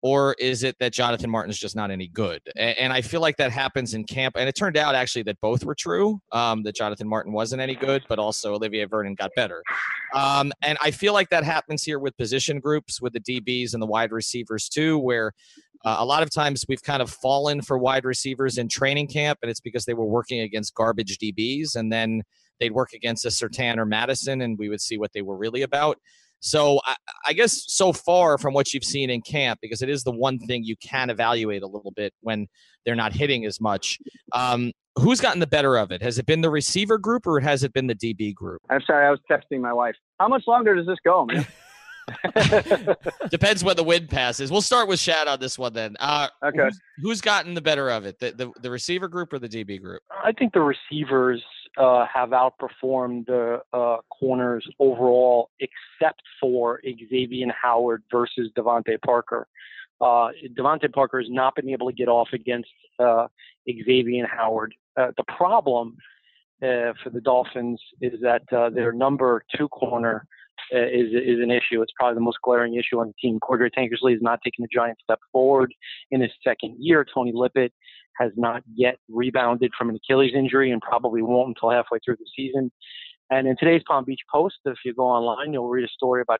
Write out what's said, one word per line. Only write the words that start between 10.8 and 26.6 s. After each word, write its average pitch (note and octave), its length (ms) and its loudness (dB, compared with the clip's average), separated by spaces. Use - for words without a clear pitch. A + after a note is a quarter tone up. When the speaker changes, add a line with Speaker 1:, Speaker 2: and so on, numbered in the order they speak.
Speaker 1:
I D3+ 80 2
feel G#3 240 0
like G3 160 4
that E3 140 2
happens D3+ 380 -2
here D3+ 160 -4
with C3+ 200 -4
position C3 420 -2
groups, D3 400 -2
with B2 140 -4
the A#2 60 -6
D B2 200 -6
Bs B2 320 -2
and A2+ 100 -4
the A2 40 -4
wide A2 260 0
receivers, A2 560 -6
too, D#3 300 0
where, A#2+ 340 0
uh, A2 120 0
a A2 60 2
lot C#3+ 180 2
of D3 80 -2
times C#3+ 360 -2
we've C3 160 -6
kind C#3 200 -2
of A#2 80 -4
fallen C#3+ 500 0
for C3+ 160 -2
wide B2+ 300 0
receivers C3 500 -2
in A#2+ 120 -2
training C#3+ 380 0
camp, D3 360 -2
and A#2 80 -6
it's A2+ 100 -8
because A#2 240 -8
they A#2+ 80 -4
were A#2 140 -2
working A#2 340 -2
against G#2+ 340 -6
garbage A2 440 -2
D G#2+ 140 -4
Bs, C3 440 -4
and A2 160 -4
then A2+ 300 0
they'd A#2 120 -2
work B2+ 220 -2
against A#2 320 -6
a - 20 -2
Surtain A#2+ 500 -4
or A2+ 60 0
Madison, B2 560 -2
and A2+ 180 -4
we G#2 100 -6
would G#2 120 -6
see - 160 -6
what G#2 160 -6
they G#2+ 100 -8
were G2 140 -8
really A2+ 260 -4
about. C#3+ 360 0
So D3 460 4